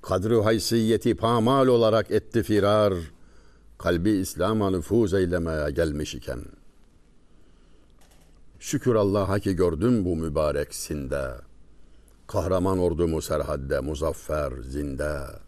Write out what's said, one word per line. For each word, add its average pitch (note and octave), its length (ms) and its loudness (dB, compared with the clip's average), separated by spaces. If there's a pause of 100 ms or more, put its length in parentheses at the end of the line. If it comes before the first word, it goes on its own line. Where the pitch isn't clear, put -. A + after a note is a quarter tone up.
kadri G#2+ 400 0
haysiyeti A2 720 2
pamal A#2 520 2
olarak A2+ 440 4
etti G#2+ 320 0
firar, G#2 500 4 (840)
kalbi F2 320 0
İslam'a G2 640 0
nüfuz F#2+ 420 0
eylemeye E2 580 0
gelmiş D2+ 440 -2
iken. B1+ 240 -10 (2250)
Şükür B2+ 360 0
Allah'a G2 440 2
ki G2 160 0
gördüm F2+ 500 2
bu F2+ 100 0
mübarek D2+ 600 -2
sinde. C#2 560 -6 (960)
Kahraman F#2 520 0
ordumu E2 420 0
serhadde C#2+ 580 -4
muzaffer D2+ 720 -4 (100)
zinde. C#2+ 600 -6 (260)